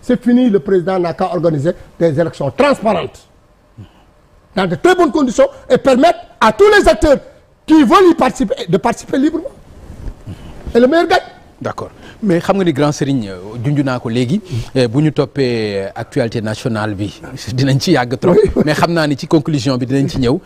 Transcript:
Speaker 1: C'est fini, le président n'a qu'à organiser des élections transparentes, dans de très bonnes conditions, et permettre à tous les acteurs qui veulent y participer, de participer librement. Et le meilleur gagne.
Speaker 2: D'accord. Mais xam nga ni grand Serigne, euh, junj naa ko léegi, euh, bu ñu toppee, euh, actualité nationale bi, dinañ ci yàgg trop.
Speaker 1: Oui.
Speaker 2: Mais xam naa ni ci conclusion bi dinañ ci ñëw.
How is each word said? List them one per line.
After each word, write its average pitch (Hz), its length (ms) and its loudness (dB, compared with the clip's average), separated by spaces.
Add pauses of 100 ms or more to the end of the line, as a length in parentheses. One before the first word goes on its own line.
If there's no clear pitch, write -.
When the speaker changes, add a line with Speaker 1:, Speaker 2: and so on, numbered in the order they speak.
Speaker 1:
C'est - 220 -2
fini, 247 260 4
le 196 120 2
président 190 380 0
n'a 170 140 -2
qu'à 185 200 -4
organiser 156 400 0 (280)
des 160 180 0
élections 151 320 -4
transparentes, 233 680 -2 (1400)
dans 196 100 0
de 175 100 -2
très 359 180 4
bonnes 349 180 2
conditions, 269 360 2 (200)
et 254 100 2
permettre 277 400 2 (220)
à 226 120 4
tous 415 240 4
les 320 120 4
acteurs 320 300 2 (480)
qui 311 180 6
veulent 330 260 6
y - 40 2
participer, 262 400 -2 (120)
de 175 120 0
participer - 400 -4
librement. 320 260 -2 (1300)
Et 233 60 4
le 247 80 6
meilleur 330 180 2
gagne. 359 120 2 (420)
Speaker 2:
D'accord. 107 300 -10 (340)
Mais 175 160 2
xam 196 160 0
nga 190 80 0
ni 165 80 0
grand 147 200 0
Serigne, 135 380 -4
euh, 92 80 -12 (260)
junj 143 180 0
naa 131 160 -2
ko 120 100 -8
léegi, 123 320 -2 (360)
euh, 127 120 2
bu 120 140 0
ñu 156 100 0
toppee, 117 720 -4
euh, 95 120 -8
actualité 117 460 -4
nationale 107 540 -4
bi, 98 260 -8 (320)
dinañ 135 280 0
ci 185 120 0
yàgg 123 260 0
trop. - 140 2
Speaker 1:
Oui. 415 320 2
Speaker 2:
Mais 151 100 0
xam 170 180 0
naa 160 140 0
ni 143 100 -2
ci 156 120 -12
conclusion 143 480 0
bi 127 100 -4
dinañ 135 220 0
ci - 100 -6
ñëw. 127 280 0